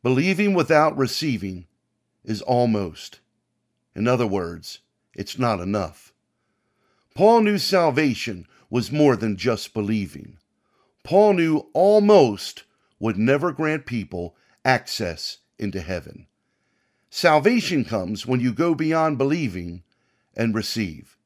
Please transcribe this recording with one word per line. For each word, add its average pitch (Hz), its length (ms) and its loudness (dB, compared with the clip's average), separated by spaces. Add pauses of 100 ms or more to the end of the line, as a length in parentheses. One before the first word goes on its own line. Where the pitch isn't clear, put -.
Believing 175 500 2
without 160 440 2
receiving 104 680 -4 (580)
is 104 180 -6
almost. 110 800 -2 (720)
In 107 120 -4
other 123 200 0
words, 85 540 -6 (340)
it's - 240 -10
not 117 200 -2
enough. 92 540 -6 (1000)
Paul 226 260 4
knew 208 160 2
salvation 143 880 0 (220)
was 120 240 -4
more 147 240 4
than 101 220 -4
just 107 340 -4
believing. 104 640 -6 (680)
Paul 202 300 4
knew 165 400 0
almost 196 920 4 (360)
would 107 160 0
never 139 360 2
grant 156 340 -4
people 90 480 -8 (300)
access 113 760 -2 (180)
into 95 240 -6
heaven. 85 460 -10 (840)
Salvation 165 720 2
comes 101 420 -6
when 123 140 0
you 123 120 -2
go 165 220 0
beyond 160 420 0
believing 104 680 -4 (500)
and 113 180 -2
receive. 104 720 -6